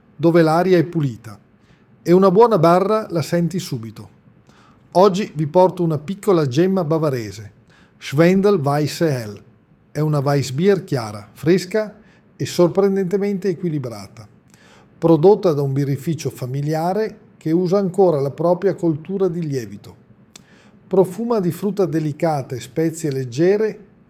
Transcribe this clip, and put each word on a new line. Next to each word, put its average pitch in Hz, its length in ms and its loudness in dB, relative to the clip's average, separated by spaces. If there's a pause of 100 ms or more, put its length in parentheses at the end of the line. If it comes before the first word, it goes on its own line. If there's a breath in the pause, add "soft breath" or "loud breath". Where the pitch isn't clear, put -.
(160)
dove 165 260 4
l'aria 170 380 2
è 156 40 2
pulita, 127 560 -6 (640 soft breath)
e 165 100 0
una 190 200 6
buona 220 260 6
barra 190 540 2
la 170 100 -2
senti 170 380 -2
subito. 110 500 -12 (840 soft breath)
Oggi 190 420 4
vi 156 100 -2
porto 180 380 2
una 160 160 -2
piccola 185 480 0
gemma 180 360 0
bavarese, 123 680 -4 (480 soft breath)
Schwendel 185 560 4
Weiße 147 520 0
Hell. 113 360 -6 (480)
È 147 80 -8
una 151 220 0
Weissbier 147 640 0
chiara, 107 460 -8
fresca 196 640 -2 (400 soft breath)
e 143 120 -6
sorprendentemente 196 1000 0
equilibrata, 123 760 -8 (720 soft breath)
prodotta 170 560 4
da 143 80 -2
un 139 100 -2
birrificio 139 600 -4
familiare 160 880 -6 (180)
che 156 140 -6
usa 180 260 0
ancora 180 420 2
la 135 120 -2
propria 175 420 0
coltura 175 540 -2
di 170 180 -4
lievito. 107 500 -8 (920 loud breath)
Profuma 202 520 0
di 175 120 0
frutta 196 340 -2
delicata 151 680 -4
e 117 40 -10
spezie 160 520 -4
leggere, 165 720 -2 (260)